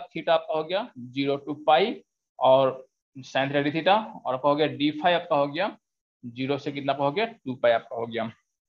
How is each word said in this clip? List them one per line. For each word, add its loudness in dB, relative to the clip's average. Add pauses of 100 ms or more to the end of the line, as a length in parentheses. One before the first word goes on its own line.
theta -8
आपका 2
हो -2
गया -6
ज़ीरो -4 (140)
to -6 (120)
पाई 4 (440)
और 4 (280)
sin -4
theta 2
d 0
theta, 2 (300)
और -2
आपका 0
हो 4
गया 2
डी -2 (100)
phi 4
आपका 0
हो 2
गया -4 (480)
ज़ीरो -4
से -8
कितना -4
आपका -2
हो 2
गया? 0
टू -8
पाई 4
आपका 0
हो -6
गया, -4 (420)